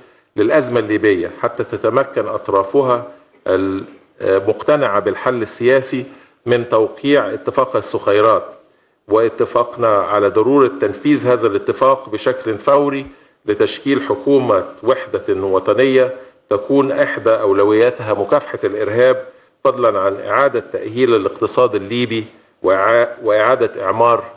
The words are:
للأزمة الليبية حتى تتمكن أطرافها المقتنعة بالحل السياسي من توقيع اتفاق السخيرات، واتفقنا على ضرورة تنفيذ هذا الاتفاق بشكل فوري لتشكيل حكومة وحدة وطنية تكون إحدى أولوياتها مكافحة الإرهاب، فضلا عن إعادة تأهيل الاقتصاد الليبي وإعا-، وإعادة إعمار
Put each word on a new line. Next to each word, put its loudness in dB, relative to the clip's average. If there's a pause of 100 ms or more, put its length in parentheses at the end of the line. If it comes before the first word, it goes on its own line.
(360)
للأزمة 2
الليبية 0 (120)
حتى -4
تتمكن -2
أطرافها 0 (1120)
المقتنعة 0
بالحل -2
السياسي 0 (400)
من 0
توقيع 0
اتفاق -2
السخيرات، 2 (640)
واتفقنا 0
على 2
ضرورة 4 (100)
تنفيذ 0
هذا 2
الاتفاق 0
بشكل -4
فوري 0 (400)
لتشكيل 0
حكومة 2 (180)
وحدة -2
وطنية 2 (360)
تكون 0
إحدى 0
أولوياتها 2
مكافحة -2
الإرهاب، 0 (400)
فضلا 0
عن 0
إعادة 0
تأهيل 0
الاقتصاد 0
الليبي -4 (380)
وإعا-، 2 (160)
وإعادة 0
إعمار 2 (120)